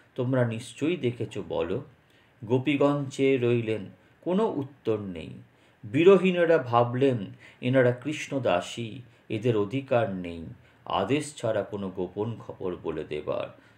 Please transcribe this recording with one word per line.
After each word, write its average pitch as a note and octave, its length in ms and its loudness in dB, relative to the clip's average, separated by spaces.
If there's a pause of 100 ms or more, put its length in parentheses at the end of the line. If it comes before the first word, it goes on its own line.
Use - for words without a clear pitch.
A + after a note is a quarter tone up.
(140)
তোমরা B2+ 300 0
নিশ্চয়ই B2+ 520 -4
দেখেছ, A#2 420 -4 (100)
বলো।" E2+ 340 -2 (640)
গোপীগণ C#3 600 2
চেয়ে C3+ 320 2
রইলেন, A2+ 500 0 (340)
কোনো G3 280 0
উত্তর A#2 520 -4
নেই। E2+ 280 -10 (560)
বিরহিণীরা E3+ 760 6
ভাবলেন, A#2+ 680 2 (340)
এনারা B2 320 4
কৃষ্ণদাসী, A#2 1080 -2 (280)
এদের A2+ 280 0
অধিকার G#2+ 580 0
নেই E2+ 320 -8 (380)
আদেশ A2 520 -2
ছাড়া G#2+ 260 -2
কোনো G2 260 -6
গোপন G2 500 -6
খবর - 440 -8
বলে D#2 220 -6
দেবার, D2 540 -6 (200)